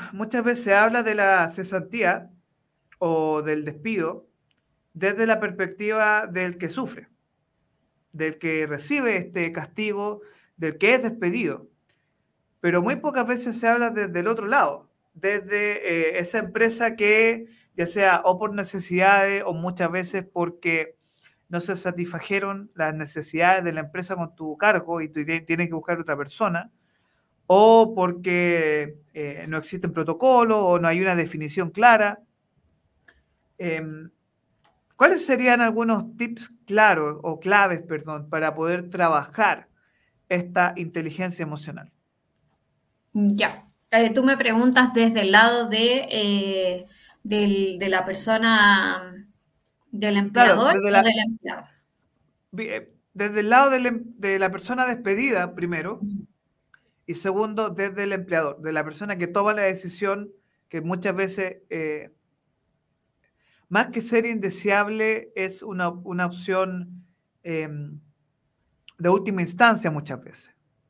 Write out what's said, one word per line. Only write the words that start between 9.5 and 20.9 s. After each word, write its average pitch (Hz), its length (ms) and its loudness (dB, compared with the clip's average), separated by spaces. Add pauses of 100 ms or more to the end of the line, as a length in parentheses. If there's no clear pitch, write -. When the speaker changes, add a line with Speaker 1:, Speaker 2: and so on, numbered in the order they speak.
Speaker 1:
castigo, 208 680 -6 (340)
del 160 220 -6
que 214 160 4
es 254 80 2
despedido. 180 680 -4 (920)
Pero 175 220 2
muy 247 140 -2
pocas 262 300 -2
veces 247 320 -4
se 233 100 0
habla 240 220 2
desde 196 300 -4
el 180 80 -2
otro 226 180 -2
lado, 202 440 0 (240)
desde, 196 1000 -2
eh, - 20 0
esa 180 200 -4
empresa 226 580 -2
que, 226 500 2 (300)
ya 170 100 -2
sea 185 380 4
o 180 140 4
por 208 160 -4
necesidades 196 920 2
o 180 80 -2
muchas 175 360 -4
veces 180 420 -6
porque 170 640 -4 (520)